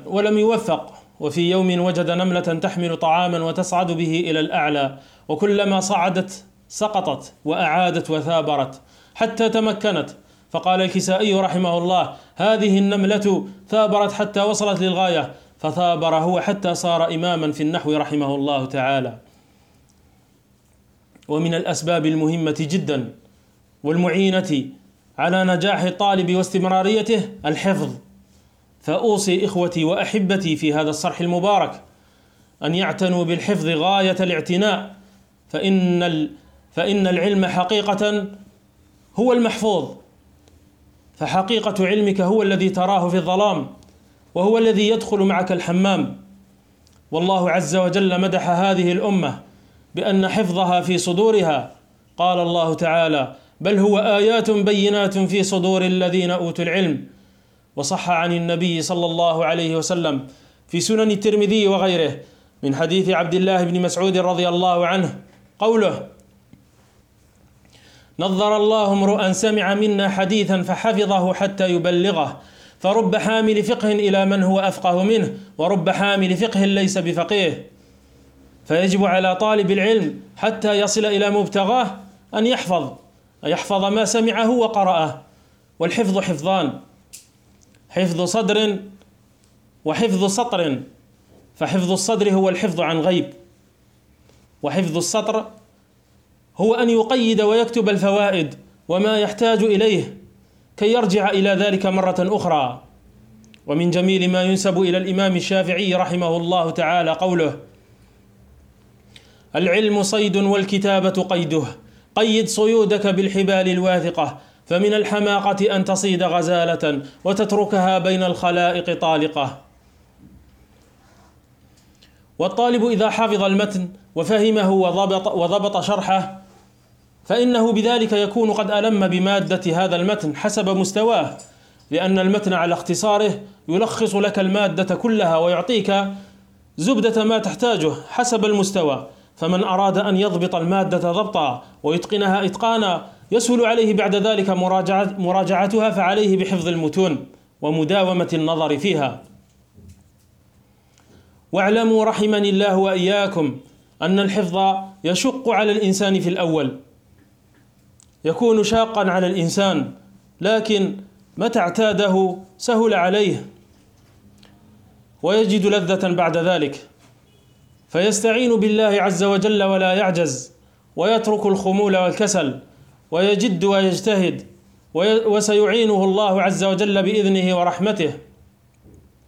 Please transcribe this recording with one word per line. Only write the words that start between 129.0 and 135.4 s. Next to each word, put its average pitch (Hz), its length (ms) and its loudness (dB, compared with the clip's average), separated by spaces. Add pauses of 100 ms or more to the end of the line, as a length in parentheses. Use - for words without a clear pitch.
بمادة 180 800 0
هذا 175 100 0
المتن 175 400 -2
حسب 202 340 -2
مستواه، 190 680 0 (540)
لأن 185 280 2
المتن 196 340 0
على 170 200 0
اختصاره 208 680 0 (280)
يلخص 214 480 0
لك 202 240 0
المادة 190 560 0
كلها 196 420 0
ويعطيك 196 680 0 (720)